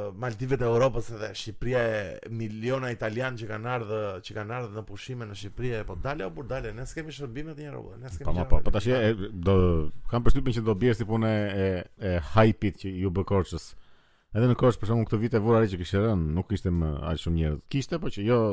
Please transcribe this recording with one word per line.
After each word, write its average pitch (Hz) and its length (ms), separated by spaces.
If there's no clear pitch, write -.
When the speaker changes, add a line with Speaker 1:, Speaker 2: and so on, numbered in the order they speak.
Speaker 1:
Maldivet 120 500
e 120 60
Europës 117 440
edhe 107 200
Shqipëria 117 500
e 104 480
miliona 113 640
italian 117 460
që 110 120
kanë 110 220
ardhur, 107 500
që 104 160
kanë 107 200
ardhur 110 200
në 107 80
pushime 117 400
në 101 140
Shqipëri, 110 340
e 110 100
po 98 140
dale, 143 300
o - 20
burr, 156 160
dale, 117 280
ne 123 120
s'kemi 156 320
shërbime 143 400
të 151 80
njerëz, 135 220
ne 127 140
s'kemi - 160
Speaker 2:
Po, - 80
ma, 87 80
Speaker 1:
gjëra - 80
Speaker 2:
po, - 100
Speaker 1:
të - 80
Speaker 2:
po, 101 80
tash 101 140
e, 127 100
e, 107 280
do, 95 260
kam 120 120
përshtypjen 123 380
që 113 80
do 107 100
bjerë 113 240
si 101 80
punë 110 220
e, 107 80
e, 95 160
e 90 200
hype-it 110 560
që 95 100
ju 92 240
bë 98 80
Korçës. 90 460
Edhe 113 140
në 123 80
Korçë, 127 240
për 98 80
shembull, 113 220
këtë 117 100
vit 113 160
e 107 80
vura 113 160
re 113 80
që 92 140
kishte 98 180
rënë, 101 320
nuk 92 240
ishte 92 160
më 82 200
aq 80 100
shumë 82 200
njerëz. 78 180
Kishte, 143 320
po 165 80
që 101 160
jo 117 140